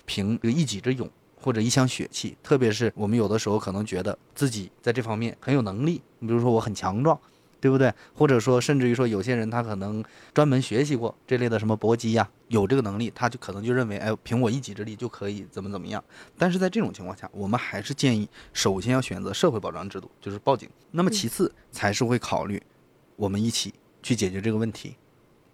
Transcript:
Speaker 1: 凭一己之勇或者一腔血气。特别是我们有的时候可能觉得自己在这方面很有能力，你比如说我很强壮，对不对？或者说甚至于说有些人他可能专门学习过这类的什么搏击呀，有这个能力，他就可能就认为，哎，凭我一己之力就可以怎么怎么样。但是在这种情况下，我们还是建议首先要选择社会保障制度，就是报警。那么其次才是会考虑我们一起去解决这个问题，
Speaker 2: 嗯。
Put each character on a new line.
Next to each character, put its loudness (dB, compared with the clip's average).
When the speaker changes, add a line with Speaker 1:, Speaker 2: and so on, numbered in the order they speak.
Speaker 1:
凭 -2
一 2
己 -6
之 0
勇 -6
或 0
者 0
一 2
腔 4
血 -6
气。 -8
特 4
别 4
是 0
我 -4
们 2
有 4
的 2
时 -4
候 2
可 -4
能 -4
觉 -4
得 -4
自 0
己 -6
在 2
这 -2
方 -4
面 -4
很 -2
有 4
能 -2
力， 0
你 -8
比 0
如 4
说 4
我 4
很 -2
强 -2
壮， 4
对 6
不 6
对？ 6
或 4
者 4
说 4
甚 2
至 2
于 2
说 2
有 0
些 -2
人 -2
他 -2
可 -6
能 -6
专 6
门 4
学 0
习 0
过 -4
这 0
类 0
的 2
什 0
么 2
搏 4
击 0
呀， 2
有 2
这 2
个 4
能 -4
力， -4
他 0
就 -6
可 -10
能 -10
就 0
认 2
为， -4
哎， -2
凭 -2
我 4
一 -2
己 -10
之 -10
力 -8
就 -8
可 -10
以 -8
怎 -10
么 -8
怎 -8
么 -10
样。 -8
但 2
是 0
在 2
这 -2
种 -2
情 -14
况 -10
下， -14
我 -6
们 0
还 -8
是 -8
建 2
议 -2
首 0
先 0
要 2
选 -8
择 -6
社 2
会 -4
保 -4
障 -10
制 -12
度， -16
就 -10
是 -10
报 2
警。 -8
那 0
么 4
其 -2
次 0
才 0
是 0
会 4
考 -2
虑 -4
我 -2
们 0
一 2
起 -4
去 0
解 0
决 -6
这 0
个 0
问 -2
题， -14
Speaker 2:
嗯。 -20